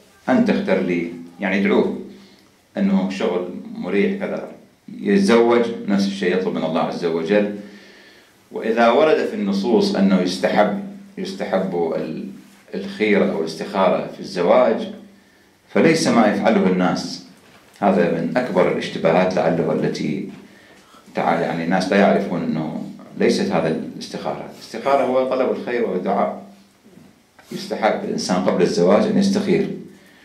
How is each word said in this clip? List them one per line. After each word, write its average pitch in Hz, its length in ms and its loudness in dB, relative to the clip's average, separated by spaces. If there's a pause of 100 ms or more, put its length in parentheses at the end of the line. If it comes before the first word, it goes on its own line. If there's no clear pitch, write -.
(300)
أن 117 160 4
تختار 98 340 2
لي"، 87 340 -2 (260)
يعني 95 180 -2
يدعوه 110 420 2 (800)
أنه 98 320 2
شغل - 400 -2 (260)
مريح 98 440 -2
كذا، 78 280 -6 (520)
يتزوج 117 680 4 (220)
نفس 98 200 2
الشيء - 260 -2
يطلب - 220 -2
من - 80 -4
الله 80 180 -2
عز - 240 -4
وجل. 85 500 0 (960)
وإذا 113 380 2
ورد 147 360 4
في 107 100 -4
النصوص 101 600 2
أنه 98 260 4
يستحب، - 640 0 (340)
يستحب 90 800 -4
ال-، 80 320 -8 (480)
الخير 98 560 0
أو - 80 -4
الاستخارة 95 680 0
في - 120 -14
الزواج، 113 680 2 (840)
فليس - 340 4
ما 117 200 4
يفعله 98 400 2
الناس. 90 560 -2 (580)
هذا 95 300 4
من 82 260 -2
أكبر - 340 2
الاشتباهات 87 640 0
لعله 82 360 0
التي 76 580 -4 (840)
تع-، 82 260 0
يعني 85 220 -4
الناس 92 280 0
لا 98 60 4
يعرفون 90 460 2
أنه 78 400 -4 (340)
ليست 104 340 0
هذا 82 160 0
الاستخارة. - 880 -8
الاستخارة 135 480 -2
هو 127 260 0
طلب 127 220 0
الخير 117 340 -4
والدعاء. 98 580 -2 (1080)
يستحب 110 520 -4
الإنسان - 320 -4
قبل 95 260 0
الزواج 90 420 4
أن - 140 0
يستخير، 98 520 2 (560)